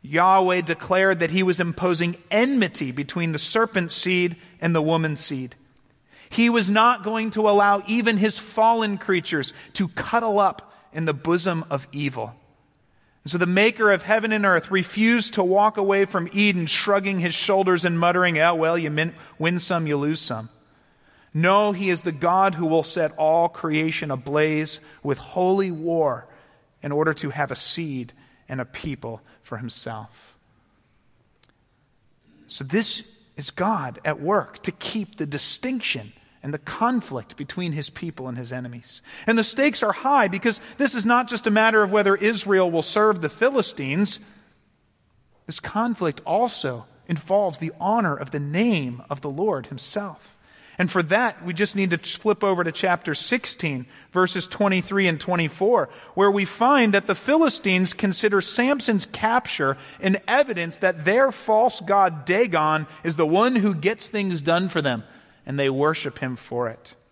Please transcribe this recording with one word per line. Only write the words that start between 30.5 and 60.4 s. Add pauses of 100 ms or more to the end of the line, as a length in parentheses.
So
this (340)
is
God
at
work
to
keep
the
distinction (300)
and
the
conflict
between
his
people
and
his
enemies. (260)
And
the
stakes
are
high
because (160)
this
is
not
just
a
matter
of
whether
Israel
will
serve
the
Philistines. (1300)
This
conflict
also (220)
involves
the
honor
of
the
name
of
the
Lord
himself. (460)
And
for
that,
we
just
need
to
ch-,
flip
over
to
chapter
sixteen, (260)
verses
twenty-three
and
twenty-four, (240)
where
we
find
that
the
Philistines
consider
Samson's
capture (240)
an (100)
evidence